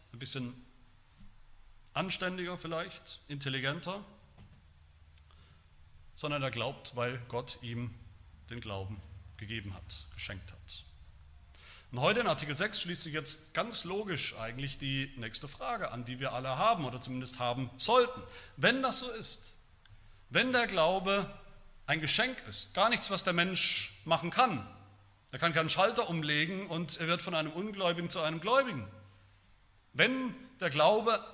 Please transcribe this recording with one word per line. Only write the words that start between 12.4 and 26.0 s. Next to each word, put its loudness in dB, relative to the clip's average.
sechs 0
schließt -2
sich -4
jetzt 0
ganz -2
logisch -2
eigentlich -6
die -2
nächste -4
Frage -4
an, -8
die -8
wir -2
alle -2
haben 4
oder -4
zumindest -4
haben 0
sollten. 6
Wenn 4
das 2
so -4
ist, -8
wenn 4
der 6
Glaube 4
ein 2
Geschenk 2
ist, -4
gar 6
nichts, 4
was 2
der 2
Mensch 2
machen 2
kann, 4
er -8
kann 2
keinen 4
Schalter 4